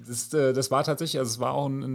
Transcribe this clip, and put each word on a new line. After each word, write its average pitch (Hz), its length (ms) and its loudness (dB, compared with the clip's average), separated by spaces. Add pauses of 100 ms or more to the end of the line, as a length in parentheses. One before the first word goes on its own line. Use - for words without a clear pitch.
das, 120 260 -6
äh, 135 200 4
das 127 160 0
war 135 140 4
tatsächlich, 156 340 -2
also 127 140 0
es 113 80 -6
war 127 160 0
auch 143 120 0
ein, 135 140 -2 (140)